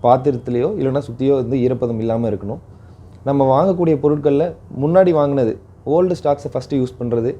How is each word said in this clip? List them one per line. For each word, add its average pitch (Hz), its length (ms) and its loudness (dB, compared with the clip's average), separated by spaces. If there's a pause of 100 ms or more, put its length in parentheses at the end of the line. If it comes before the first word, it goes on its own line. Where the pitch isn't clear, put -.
பாத்திரத்திலேயோ 127 760 2
இல்லைன்னா 139 220 -2 (100)
சுத்தியோ 131 220 0
வந்து 131 240 -2
ஈரப்பதம் 120 420 -2
இல்லாம 113 300 -2
இருக்கணும். 104 280 -6 (680)
நம்ம 135 380 2
வாங்கக்கூடிய 175 380 2
பொருட்கள்ல 147 520 0 (280)
முன்னாடி 175 300 4
வாங்கினது 139 460 0 (280)
ஓல்டு 175 380 2
ஸ்டாக்ஸை 143 300 -2
ஃபஸ்ட்டு 131 200 -6
யூஸ் 127 260 -2
பண்றது 120 400 -2